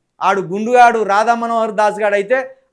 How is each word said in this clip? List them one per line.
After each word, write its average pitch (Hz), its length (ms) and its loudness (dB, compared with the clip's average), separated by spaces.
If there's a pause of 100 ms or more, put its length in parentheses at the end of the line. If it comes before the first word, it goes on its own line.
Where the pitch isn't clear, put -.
(200)
ఆడు 190 200 0
గుండుగాడు 226 600 2
రాధా 214 320 0
మనోహర్ 233 380 -4
దాస్ 208 280 -2
గాడు 208 140 -2
అయితే 247 420 -4 (160)